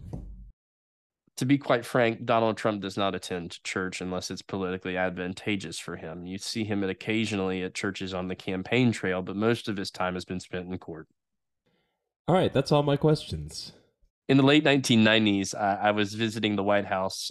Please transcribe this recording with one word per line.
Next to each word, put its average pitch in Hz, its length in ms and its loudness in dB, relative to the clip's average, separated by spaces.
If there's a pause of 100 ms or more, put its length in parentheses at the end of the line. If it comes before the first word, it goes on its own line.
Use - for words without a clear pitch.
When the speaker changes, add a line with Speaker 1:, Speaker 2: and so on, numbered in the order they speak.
(1400)
Speaker 1:
To 127 80 -2
be 139 120 4
quite 127 280 0
frank, 117 400 2
Donald 113 300 2
Trump 104 260 -2
does 95 140 -6
not 98 180 0
attend 90 500 -8
church 92 360 -6
unless 92 320 -6
it's 92 100 -10
politically 92 560 -6
advantageous 92 800 -4
for 87 200 -10
him. 85 280 -12
You 92 120 -10
see 110 260 -6
him 101 200 -2
at, 95 60 -2
occasionally 98 760 -2
at 92 120 -8
churches 95 380 -6
on 90 160 -6
the 90 60 -4
campaign 110 580 0
trail, 92 280 -2
but 95 140 -8
most 113 320 0
of 101 100 -4
his - 140 -6
time 92 220 -4
has 90 120 -6
been 90 140 -8
spent 92 320 -10
in 92 60 -6
court. - 300 -14 (1200)
Speaker 2:
All 160 60 4
right, 156 180 4
that's 135 200 0
all 147 100 6
my 143 160 2
questions. - 760 -2 (540)
Speaker 1:
In 135 100 6
the 139 60 8
late 147 200 8
nineteen 135 400 6
nineties, 107 500 4
I, 101 220 0
I 104 160 2
was 104 240 0
visiting 110 400 0
the 98 80 0
White 101 220 2
House, 95 460 -4